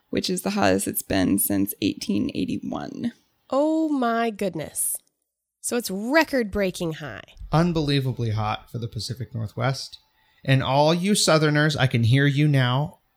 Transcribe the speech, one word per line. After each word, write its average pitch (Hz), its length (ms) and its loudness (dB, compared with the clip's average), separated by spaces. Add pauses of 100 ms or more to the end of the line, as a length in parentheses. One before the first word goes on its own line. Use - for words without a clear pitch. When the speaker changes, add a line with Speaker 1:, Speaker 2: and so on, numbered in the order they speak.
(120)
Speaker 1:
which - 180 -2
is 185 140 -4
the 196 80 -2
hottest 202 360 2
it's - 160 -4
been 95 360 0
since 98 420 0
eighteen - 540 -2
eighty-one. - 760 -6 (380)
Speaker 2:
Oh 311 400 0
my 233 400 0
goodness. 190 680 -6 (680)
So 233 140 -4
it's 226 140 -4
record-breaking 202 1000 0
high. 139 280 -12 (300)
Speaker 3:
Unbelievably 143 800 2
hot 107 400 -4
for 117 80 -8
the 113 80 -6
Pacific - 480 -10
Northwest. 120 640 -4 (440)
And 135 200 2
all 143 280 4
you 180 220 2
Southerners, 151 640 4
I 135 80 4
can 117 180 2
hear 131 220 6
you 143 220 4
now, 135 540 0 (160)